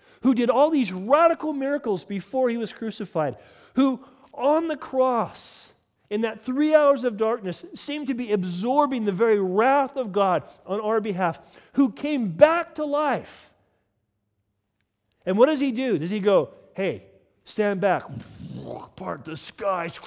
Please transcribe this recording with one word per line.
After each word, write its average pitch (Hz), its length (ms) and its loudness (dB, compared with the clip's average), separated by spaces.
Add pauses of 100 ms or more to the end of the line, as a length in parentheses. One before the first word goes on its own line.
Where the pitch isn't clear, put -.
(220)
who 254 120 4
did 233 140 2
all 277 220 4
these 262 200 2
radical 302 600 2
miracles 269 500 -2
before 240 460 -4
he 233 80 -2
was 226 160 -6
crucified, 170 640 -4 (380)
who 269 280 2 (300)
on 302 360 0
the 302 80 -4
cross, - 960 -2 (360)
in 214 140 -2
that 220 180 -4
three 294 340 2
hours 277 300 4
of 226 140 -2
darkness, 220 560 -2
seemed 294 320 -8
to 262 80 -2
be 247 180 -6
absorbing 220 720 0
the 202 80 -2
very 214 260 2
wrath 233 580 2
of 240 160 -6
God 185 300 2 (220)
on 202 160 -6
our 220 200 0
behalf, 190 380 -2 (360)
who 269 180 4
came 262 380 -2
back 311 460 4
to 302 100 -4
life. 285 640 -4 (1700)
And 190 140 0
what 240 80 8
does 302 140 2
he 277 100 2
do? 233 280 0
Does 165 120 -4
he 214 80 -2
go, 190 340 4 (220)
"Hey, 160 300 -4 (400)
stand 202 360 -2
back, 180 220 0 (960)
part 175 280 -10
the 156 120 -12
sky, 185 520 -4 (180)